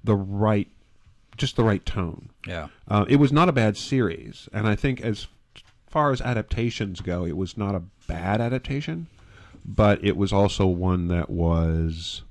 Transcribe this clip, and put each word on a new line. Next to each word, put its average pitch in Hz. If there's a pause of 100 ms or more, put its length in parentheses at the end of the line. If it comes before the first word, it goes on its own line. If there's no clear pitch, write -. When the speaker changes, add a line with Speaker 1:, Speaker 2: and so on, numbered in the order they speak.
Speaker 1:
the 110
right, 101 (680)
just -
the 117
right 107
tone. - (160)
Speaker 2:
Yeah. 82 (200)
Speaker 1:
Uh, 104
it 143
was 143
not 165
a 156
bad 110
series, -
and 107
I 104
think 131
as 113 (600)
far 147
as 123
adaptations 113
go, 90
it 82
was 92
not 101
a 85 (240)
bad 90
adaptation, 143 (580)
but 104
it 101
was 98
also 98
one 90
that 87
was 82